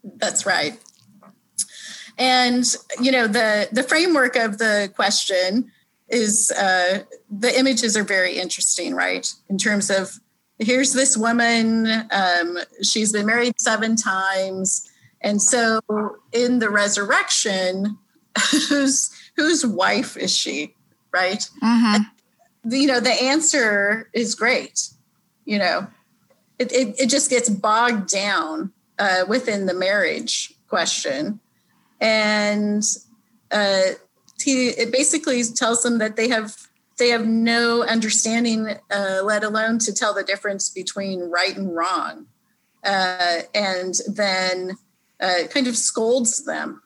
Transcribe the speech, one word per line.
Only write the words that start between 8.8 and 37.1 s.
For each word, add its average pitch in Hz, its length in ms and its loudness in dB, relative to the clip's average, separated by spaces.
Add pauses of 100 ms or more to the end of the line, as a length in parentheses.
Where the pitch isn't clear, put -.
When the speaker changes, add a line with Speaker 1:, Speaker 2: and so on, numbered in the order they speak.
Speaker 1:
right? - 380 -2 (160)
In 196 100 -2
terms 208 320 0
of, 190 280 -2 (400)
here's 247 360 2
this 262 220 4
woman, 226 720 2 (240)
um, 175 480 0 (240)
she's 214 300 0
been 208 140 0
married 240 340 0
seven 226 360 0
times. 190 920 -2 (300)
And 208 220 0
so 226 380 2 (520)
in 247 280 2
the 220 100 0
resurrection, 202 1300 0 (380)
<laughs> - 320 2
whose, 277 420 2 (260)
whose 311 300 2
wife 202 500 0
is - 180 -2
she, - 400 -4 (380)
right? 185 360 -2 (140)
Speaker 2:
Mm-hmm. 226 320 4 (680)
Speaker 1:
And, 226 80 -4
you 277 140 2
know, 247 140 2
the 247 100 2 (120)
answer 226 880 2
is 226 220 -2
great, - 540 -2 (560)
you 208 140 -2
know. 180 280 0 (720)
It, - 140 -2
it, 240 280 0
it 269 80 4
just - 220 0
gets 240 180 2
bogged 214 600 2
down, 185 640 -2 (260)
uh, 185 300 2
within 214 380 -2
the 180 80 -2
marriage 185 800 -2 (160)
question. 165 680 -2 (600)
And, 208 840 0 (720)
uh, 196 300 2 (580)
he, 254 280 2
it 226 240 -2
basically 269 520 0
tells 226 380 0
them 233 160 2
that 214 180 -2
they 226 120 0
have, 220 280 -2 (420)
they 240 100 4
have 226 180 2